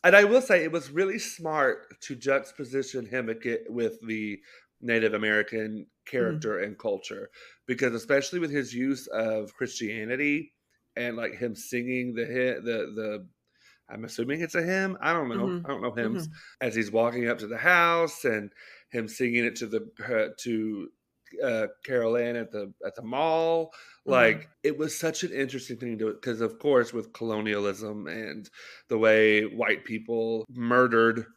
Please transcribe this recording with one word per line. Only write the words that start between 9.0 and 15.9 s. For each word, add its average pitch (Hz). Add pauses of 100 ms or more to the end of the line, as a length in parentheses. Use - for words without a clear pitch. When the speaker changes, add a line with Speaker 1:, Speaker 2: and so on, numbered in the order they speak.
Speaker 1:
of 110
Christianity 123 (420)
and, 120
like, 113
him 117
singing 123
the 117
hit, 127
the, 107
the 107 (600)
I'm 110
assuming 135
it's 165
a 170
hymn. 190
I 151
don't 151
know. 143
Speaker 2:
Mm-hmm. 175
Speaker 1:
I 139
don't 123
know 117